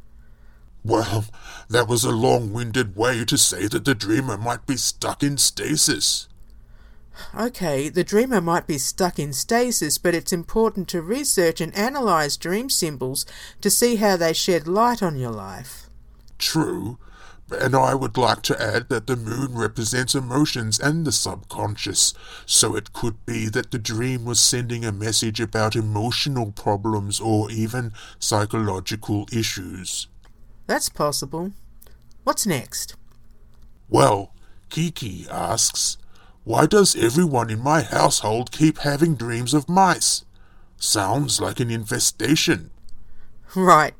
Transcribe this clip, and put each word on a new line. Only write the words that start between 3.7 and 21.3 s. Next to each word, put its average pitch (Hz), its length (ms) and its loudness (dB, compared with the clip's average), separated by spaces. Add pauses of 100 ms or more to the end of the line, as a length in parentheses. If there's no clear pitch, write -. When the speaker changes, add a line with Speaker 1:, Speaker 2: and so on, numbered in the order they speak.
Speaker 1:
the 135 100 4
dreamer 110 440 -2
might 117 280 -4
be 135 100 -2
stuck - 460 -4
in 143 140 0
stasis. - 920 0 (1080)
Speaker 2:
Okay, 165 500 -2
the 175 160 0
dreamer 226 360 4
might 165 260 2
be 156 120 -2
stuck - 400 -2
in 147 140 -4
stasis, 226 680 0
but 175 160 2
it's 165 180 -2
important 196 560 0
to 175 140 -4
research 185 580 2
and 160 160 -4
analyse 202 600 2
dream 214 340 -2
symbols 139 540 -2 (360)
to 208 100 2
see 240 260 4
how 202 200 4
they 165 160 2
shed 165 340 0
light 220 340 2
on 165 160 0
your 123 160 -4
life. 98 580 -12 (480)
Speaker 1:
True, 123 600 -2 (520)
and 127 240 0
I 131 200 6
would 123 220 -2
like 120 260 4
to - 200 0
add 113 260 -2
that 113 200 -2
the 127 80 2
moon 120 420 -6
represents 117 560 -2
emotions 127 640 0
and 156 260 0
the - 80 0
subconscious, - 1000 -2 (320)